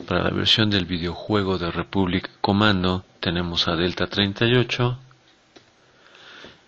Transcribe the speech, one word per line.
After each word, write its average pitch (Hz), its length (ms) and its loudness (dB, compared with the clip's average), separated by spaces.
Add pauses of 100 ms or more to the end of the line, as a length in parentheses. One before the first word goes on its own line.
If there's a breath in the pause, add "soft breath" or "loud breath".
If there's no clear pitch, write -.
Para 90 180 0
la 90 60 -2
versión 101 380 2
del 101 160 0
videojuego 90 720 -2
de 85 140 -4
Republic 87 580 -2 (140)
Commando 95 640 2 (140)
tenemos 85 480 -2
a 85 80 0
Delta 87 320 0
treinta 101 360 0
y 120 120 4
ocho. 123 420 0 (1700 loud breath)